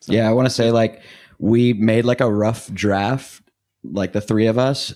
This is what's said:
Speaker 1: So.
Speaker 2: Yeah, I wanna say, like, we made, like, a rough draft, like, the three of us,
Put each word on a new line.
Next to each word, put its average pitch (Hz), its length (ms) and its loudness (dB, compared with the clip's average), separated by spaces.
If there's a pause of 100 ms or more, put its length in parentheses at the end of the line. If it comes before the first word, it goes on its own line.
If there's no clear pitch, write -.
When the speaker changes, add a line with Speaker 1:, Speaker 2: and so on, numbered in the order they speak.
Speaker 1:
So. - 120 -8
Speaker 2:
Yeah, 110 160 2
I 113 40 2
wanna 127 180 2
say, 117 220 0
like, 113 300 0 (360)
we 117 340 2
made, 110 320 2
like, 123 160 0
a 120 120 0
rough 104 400 -4
draft, 101 720 -2 (420)
like, 95 280 -4
the 107 80 -4
three 110 260 0
of 113 120 0
us, 135 380 -2